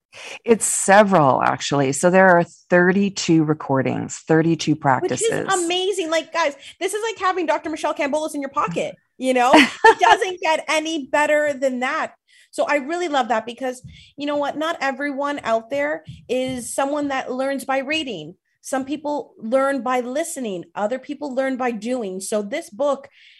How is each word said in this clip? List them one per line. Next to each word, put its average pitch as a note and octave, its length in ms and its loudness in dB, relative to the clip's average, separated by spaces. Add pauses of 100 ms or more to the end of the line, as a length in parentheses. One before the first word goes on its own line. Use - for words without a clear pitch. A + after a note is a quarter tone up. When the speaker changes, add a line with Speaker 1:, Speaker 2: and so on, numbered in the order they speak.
(460)
Speaker 1:
It's A3 200 4
several, F#3+ 760 6
actually. C3 500 0
So F3 180 2
there F#3+ 200 8
are E3+ 160 6 (240)
thirty-two F3+ 760 4
recordings, C3 760 -2
thirty-two D#3+ 580 2
practices. C#3+ 520 0
Speaker 2:
Which - 180 -2
is F#4 180 -2
amazing. F4+ 440 -2
Like, D#4+ 220 -4
guys, D#4 240 -2 (240)
this F#4 140 -4
is G#4 100 -6
like A4 160 -6
having F#4 260 -2
Doctor D#4 240 -2
Michelle D#4 240 -4
Cambolis D4+ 400 -4
in D4 80 -6
your C4+ 80 -6
pocket, G3+ 460 -4 (220)
you B3+ 160 0
know? B3+ 200 4
Speaker 1:
<laughs> D4 320 6
Speaker 2:
It - 140 8
doesn't F#4 400 2
get D#4+ 300 -2
any D#4 380 -2
better D4+ 460 2
than B3+ 280 -2
that. C#4 320 -4 (380)
So - 140 -2
I D4 120 0
really E4 320 -4
love C4 180 0
that, A3 180 -2
because, B3+ 400 -8 (300)
you C#4+ 100 -8
know D4 120 -2
what? C#4+ 200 -4
Not D#4+ 240 -4
everyone C#4+ 600 -4
out A3+ 260 -2
there D4 340 -4 (240)
is B3+ 460 -6
someone D4 360 -2
that C4 220 -6
learns C4 340 -4
by C4+ 140 -2
reading. B3+ 560 -6 (260)
Some C4+ 240 -6
people D4 520 -6
learn C4 460 0
by B3+ 160 0
listening. B3 760 -6
Other G#3+ 240 -4
people C#4 380 -10
learn C4 220 -2
by B3 140 -2
doing. G#3+ 480 -6
So G#3+ 220 -4
this C#4 280 -8
book, C4+ 400 -4 (300)